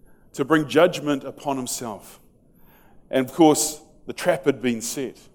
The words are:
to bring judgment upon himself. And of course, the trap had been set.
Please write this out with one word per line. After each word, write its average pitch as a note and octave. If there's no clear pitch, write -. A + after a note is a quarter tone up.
to C#3+
bring D3+
judgment D3
upon C3+
himself. A#2+
And C3
of B2+
course, -
the B2
trap E3+
had B2+
been A#2
set. B2